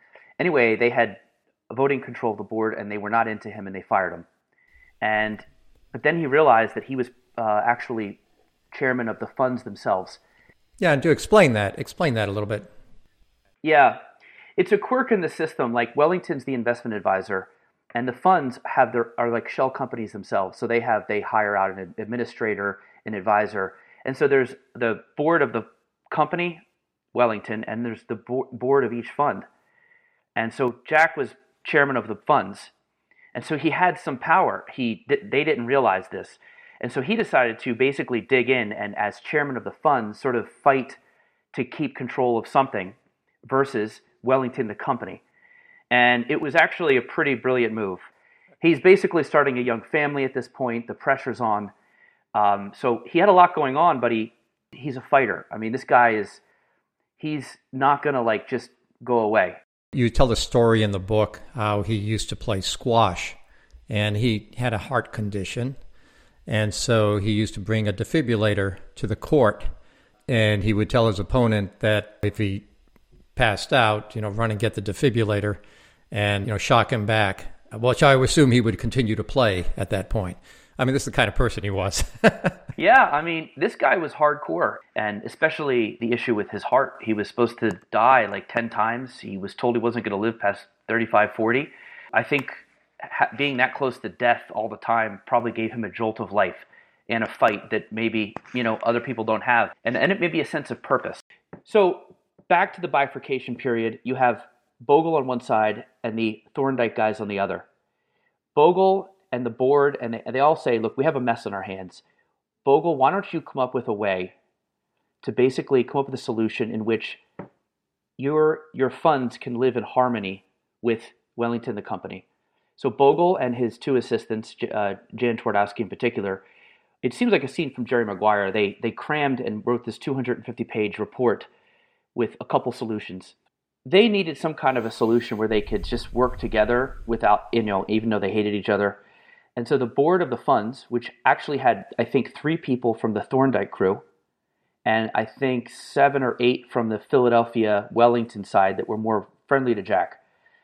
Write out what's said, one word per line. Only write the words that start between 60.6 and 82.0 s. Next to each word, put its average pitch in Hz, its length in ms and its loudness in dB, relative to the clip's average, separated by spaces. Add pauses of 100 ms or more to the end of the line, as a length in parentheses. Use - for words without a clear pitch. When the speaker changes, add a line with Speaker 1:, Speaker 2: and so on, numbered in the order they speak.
Speaker 2:
in 107 80 2
the 101 100 -4
book 107 420 -2 (120)
how 104 300 -2
he 104 100 -2
used 107 360 -4
to 107 60 -6
play 98 260 -4
squash, 110 760 0 (520)
and 104 300 -2
he 110 400 -2
had 123 160 -2
a 104 60 -2
heart 113 340 -4
condition. 107 640 -6 (720)
And 107 260 -2
so 107 440 2
he 101 140 0
used 107 220 0
to - 60 -10
bring 107 280 -2
a 104 60 -2
defibrillator 104 840 -2 (180)
to - 100 -8
the 107 100 -2
court, - 480 2 (640)
and 107 360 2
he 110 100 2
would 104 160 0
tell 117 180 4
his 101 120 0
opponent 107 640 0
that 107 420 0
if 104 160 -4
he 101 260 -4 (680)
passed 110 360 0
out, 110 440 2
you 113 60 -6
know, 107 80 -4
run 110 200 -2
and 107 100 -2
get 107 140 0
the 110 80 -6
defibrillator 104 760 0 (540)
and, 104 360 0
you 117 40 -4
know, 104 60 -2
shock 117 340 2
him 110 140 -2
back, 104 400 0 (280)
which 120 280 0
I 139 140 8
would 131 120 2
assume 139 240 6
he 120 80 6
would 110 200 0
continue 113 360 -2
to 110 80 -6
play 104 420 0 (120)
at - 140 -4
that - 180 -4
point. 92 280 -4 (420)
I 131 40 2
mean, 131 100 2
this 131 100 0
is - 20 -8
the 123 60 -8
kind 117 160 2
of 101 80 -6
person 120 280 0
he 101 60 -2
was. 95 340 -2 (200)